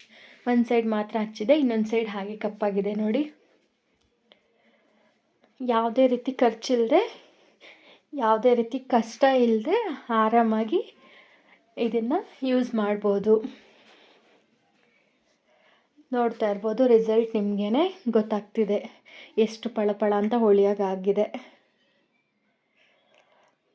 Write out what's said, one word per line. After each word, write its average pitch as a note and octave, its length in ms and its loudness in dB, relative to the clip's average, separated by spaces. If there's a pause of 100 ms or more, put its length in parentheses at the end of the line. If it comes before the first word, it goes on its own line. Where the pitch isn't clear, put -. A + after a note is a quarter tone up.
(480)
ಒಂದು A#3+ 180 2
ಸೈಡ್ A#3 220 0
ಮಾತ್ರ G#3+ 320 -4
ಹಚ್ಚಿದೆ, G#3+ 400 0
ಇನ್ನೊಂದು A3+ 300 0
ಸೈಡ್ A3+ 200 -2
ಹಾಗೆ G#3 280 -10
ಕಪ್ಪಾಗಿದೆ G#3 580 -4
ನೋಡಿ. G#3+ 380 -2 (2250)
ಯಾವುದೇ A#3 400 2
ರೀತಿ B3 240 -2
ಖರ್ಚಿಲ್ಲದೆ, B3 920 0 (880)
ಯಾವುದೇ A#3 420 2
ರೀತಿ A#3 240 -4
ಕಷ್ಟ - 440 -2
ಇಲ್ಲದೆ C4 840 2
ಆರಾಮಾಗಿ A3+ 840 2 (840)
ಇದನ್ನು A#3+ 720 -4
ಯೂಸ್ B3+ 280 0
ಮಾಡ್ಬೋದು. G#3 680 2 (2750)
ನೋಡ್ತಾ A3+ 380 -2
ಇರ್ಬೋದು, G#3+ 360 0
ರಿಸಲ್ಟ್ A3+ 480 2
ನಿಮ್ಗೇನೆ G#3 760 -2
ಗೊತ್ತಾಗ್ತಿದೆ G#3 920 -2 (340)
ಎಷ್ಟು A3 320 -4
ಪಳಪಳ G#3 480 -2
ಅಂತ G#3+ 200 0
ಹೊಳೆಯೋಕ್ಕಾಗಿದೆ. G3+ 880 2 (2500)